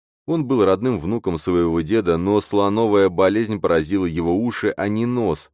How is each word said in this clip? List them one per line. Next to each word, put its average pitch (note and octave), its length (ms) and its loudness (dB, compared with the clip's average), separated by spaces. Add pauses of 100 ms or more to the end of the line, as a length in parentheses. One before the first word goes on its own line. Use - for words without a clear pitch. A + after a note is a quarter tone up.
(260)
Он D#3+ 180 -2
был B2 180 2
родным G2 380 2
внуком F#2 380 -4
своего E2+ 420 0
деда, F2 380 0
но G2 240 0
слоновая G2+ 640 2
болезнь G2+ 540 0
поразила F2+ 420 0
его E2+ 320 0
уши, A2+ 400 -2
а G2+ 120 -4
не A2 180 -2
нос, A#2 480 -4